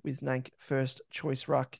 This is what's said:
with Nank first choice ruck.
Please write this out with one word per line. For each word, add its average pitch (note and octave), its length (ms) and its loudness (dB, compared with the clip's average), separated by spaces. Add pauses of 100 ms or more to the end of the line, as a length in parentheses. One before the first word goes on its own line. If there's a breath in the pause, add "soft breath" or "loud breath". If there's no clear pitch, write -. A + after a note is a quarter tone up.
with C#3 160 -4
Nank C3 380 0
first C3+ 420 0 (100)
choice - 380 -4
ruck. C3+ 320 2